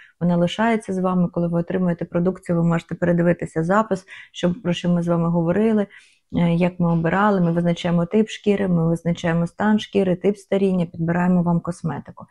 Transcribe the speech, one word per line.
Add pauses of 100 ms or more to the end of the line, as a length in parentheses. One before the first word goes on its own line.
(200)
Вона
лишається
з
вами,
коли
ви
отримуєте
продукцію,
ви
можете
передивитися
запис, (280)
що,
про
що
ми
з
вами
говорили, (460)
е,
як
ми
обирали,
ми
визначаємо
тип
шкіри,
ми
визначаємо
стан
шкіри,
тип
старіння,
підбираємо
вам
косметику.